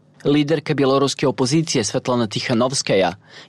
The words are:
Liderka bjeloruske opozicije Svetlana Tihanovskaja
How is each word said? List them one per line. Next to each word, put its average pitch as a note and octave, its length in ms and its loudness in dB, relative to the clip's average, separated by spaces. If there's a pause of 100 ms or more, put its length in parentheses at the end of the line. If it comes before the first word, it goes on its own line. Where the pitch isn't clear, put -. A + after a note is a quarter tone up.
(240)
Liderka D3 500 0
bjeloruske C3+ 520 2
opozicije C3 580 0
Svetlana B2 420 -2
Tihanovskaja A2+ 840 0 (360)